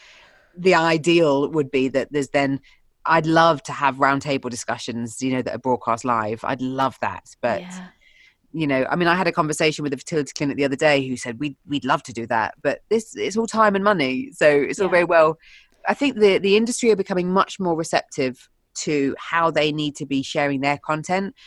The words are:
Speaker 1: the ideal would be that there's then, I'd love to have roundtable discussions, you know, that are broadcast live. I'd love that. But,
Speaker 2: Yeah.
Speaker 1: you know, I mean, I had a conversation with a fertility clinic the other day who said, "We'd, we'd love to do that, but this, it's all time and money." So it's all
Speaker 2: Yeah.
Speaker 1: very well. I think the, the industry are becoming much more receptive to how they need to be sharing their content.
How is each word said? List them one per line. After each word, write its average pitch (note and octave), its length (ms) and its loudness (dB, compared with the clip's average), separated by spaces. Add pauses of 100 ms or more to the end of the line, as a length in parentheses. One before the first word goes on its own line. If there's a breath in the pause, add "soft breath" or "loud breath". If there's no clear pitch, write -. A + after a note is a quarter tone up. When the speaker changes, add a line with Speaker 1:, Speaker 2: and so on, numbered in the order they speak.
(580 soft breath)
Speaker 1:
the F3+ 180 4
ideal E3 760 4
would D3+ 200 -2
be C3+ 180 0
that B2+ 220 -4
there's C#3 180 -4
then, C#3 300 0 (460 soft breath)
I'd D#3+ 220 2
love D#3+ 360 4
to - 80 -14
have C3+ 260 -2
roundtable C#3 520 0
discussions, A#2 720 -8
you C3 100 -2
know, B2+ 120 -2
that - 120 -6
are A#2 40 -10
broadcast A#2+ 440 0
live. A2+ 400 -2
I'd B2+ 180 -4
love C3 400 -2
that. G2 400 -8
But, A#2+ 200 -2
Speaker 2:
Yeah. F#3 260 -16 (640 loud breath)
Speaker 1:
you D#3+ 140 -4
know, C3 240 0
I C#3+ 60 -2
mean, E3+ 120 0
I E3+ 80 4
had F#3 120 0
a E3+ 40 0
conversation D#3 520 -2
with C#3+ 100 -4
a C3+ 40 -6
fertility D3 380 -6
clinic C#3 220 -4
the C#3 80 0
other C3+ 100 -2
day C#3 320 2
who B2+ 80 -4
said, A#2+ 240 -10
"We'd, D3 160 -8 (120)
we'd C#3 180 -6
love D3 180 0
to - 80 -16
do A2+ 160 -8
that, A2+ 340 0
but C#3+ 280 -4
this, A3 260 -2
it's G3 220 -4
all A3+ 100 -2
time G#3+ 280 2
and G3 80 -2
money." C#3+ 500 0
So E3+ 140 2
it's C#3+ 320 2
all G3 80 2
Speaker 2:
Yeah. F3 40 0
Speaker 1:
very F3 140 4
well. D#3+ 320 4 (500 soft breath)
I G3+ 60 0
think C#4 240 -2
the, G3+ 200 6
the G3 200 4
industry A#3 340 2
are G#3 60 4
becoming F3+ 340 -2
much - 280 0
more F3 180 0
receptive C#3+ 720 -4 (240)
to C#3+ 440 -2
how E3 340 0
they D3+ 200 2
need D3+ 260 -4
to D3+ 80 -10
be C3+ 160 -2
sharing C#3+ 400 -2
their C#3+ 160 0
content. F3+ 580 -4 (120)